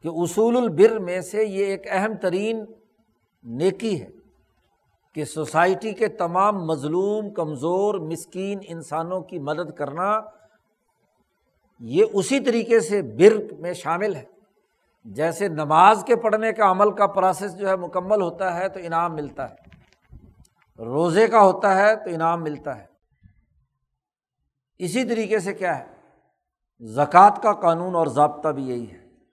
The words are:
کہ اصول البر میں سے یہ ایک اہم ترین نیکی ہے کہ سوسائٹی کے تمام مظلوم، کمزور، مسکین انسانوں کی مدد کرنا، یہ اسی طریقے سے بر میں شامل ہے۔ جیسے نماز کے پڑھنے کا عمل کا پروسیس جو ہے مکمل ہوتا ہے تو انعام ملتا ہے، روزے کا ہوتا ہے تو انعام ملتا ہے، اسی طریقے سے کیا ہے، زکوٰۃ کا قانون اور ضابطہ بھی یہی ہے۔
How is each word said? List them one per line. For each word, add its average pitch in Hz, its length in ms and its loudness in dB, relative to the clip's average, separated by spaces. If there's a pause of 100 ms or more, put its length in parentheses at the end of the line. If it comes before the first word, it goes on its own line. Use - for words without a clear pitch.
کہ 156 40 -6
اصول 175 500 0
البر 220 420 4
میں 185 220 -6
سے 202 220 -4
یہ 196 220 -2
ایک 196 240 -6
اہم 202 320 -2
ترین 208 440 -4 (760)
نیکی 175 580 -4
ہے 92 60 -16 (1040)
کہ 151 120 -8
سوسائٹی 185 680 -2
کے 220 140 -2
تمام 185 580 -2
مظلوم، 180 680 -2
کمزور، 170 640 -2
مسکین 180 720 -8
انسانوں 165 540 -8
کی 175 180 -12
مدد 151 320 -6
کرنا، 180 500 -4 (1600)
یہ 131 340 2
اسی 226 260 0
طریقے 233 400 2
سے 208 220 -2
بر 175 580 4
میں 175 140 -8
شامل 180 420 -4
ہے۔ 127 80 -16 (800)
جیسے 156 440 -4
نماز 165 600 4
کے 240 80 4
پڑھنے 220 380 0
کا 208 180 2
عمل 202 200 2
کا 202 160 0
پروسیس 190 500 -2
جو 196 120 -4
ہے 190 60 2
مکمل 185 460 -2
ہوتا 175 360 -4
ہے 190 120 -4
تو 190 140 -14
انعام 165 320 -4
ملتا 139 340 -10
ہے، - 60 -20 (1300)
روزے 165 440 2
کا 226 140 6
ہوتا 190 360 4
ہے 208 180 4
تو 214 140 -10
انعام 165 340 -2
ملتا 147 340 -8
ہے، 98 100 -20 (1900)
اسی 185 240 -2
طریقے 220 360 0
سے 190 140 -6
کیا 170 260 -2
ہے، - 160 -20 (840)
زکوٰۃ 147 640 6
کا 214 120 2
قانون 175 420 -2
اور 165 120 2
ضابطہ 147 420 0
بھی 135 200 -6
یہی 120 220 -8
ہے۔ - 180 -20 (240)